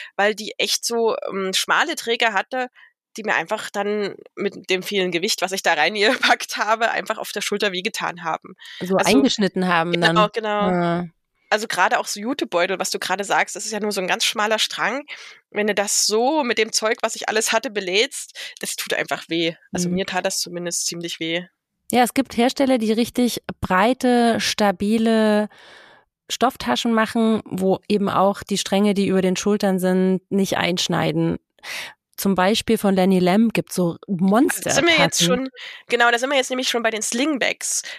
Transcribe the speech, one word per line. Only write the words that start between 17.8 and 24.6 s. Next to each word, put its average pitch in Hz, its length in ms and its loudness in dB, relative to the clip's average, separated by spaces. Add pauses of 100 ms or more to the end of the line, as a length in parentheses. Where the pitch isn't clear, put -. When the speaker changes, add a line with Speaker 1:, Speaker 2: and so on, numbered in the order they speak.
Speaker 1:
das - 160 -8
tut - 200 -6
einfach - 340 -6
weh. 165 240 -2 (180)
Also 180 180 -2
Speaker 2:
Mhm. 180 40 -2
Speaker 1:
mir 185 140 -2
tat 180 180 -2
das 190 140 -4
zumindest 175 480 -6
ziemlich 170 320 -8
weh. 165 260 -4 (460)
Speaker 2:
Ja, 240 100 4
es 240 140 0
gibt - 220 -2
Hersteller, 262 420 2
die 214 120 0
richtig 226 520 0 (180)
breite, 233 800 2
stabile 214 1080 2 (800)